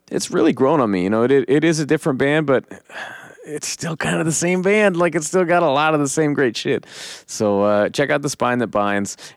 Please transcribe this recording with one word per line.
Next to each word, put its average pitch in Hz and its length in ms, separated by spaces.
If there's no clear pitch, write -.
it's - 200
really 202 240
grown 131 260
on 113 100
me. 92 120
You 95 80
know, 113 140
it, 123 60
it, 139 200
it 147 140
is 160 160
a 151 60
different 147 320
band, 147 280
but 127 180
it's 151 220
still 165 300
kinda 165 280
the 160 80
same 180 300
band. 202 340
Like, 170 180
it's 160 120
still 185 180
got 175 180
a 160 80
lot 151 220
of 151 80
the 143 80
same 147 240
great 135 240
shit. - 300
So, 101 360
uh, 104 280
check 139 180
out 143 140
The 143 80
Spine 123 300
That 113 80
Binds. 101 480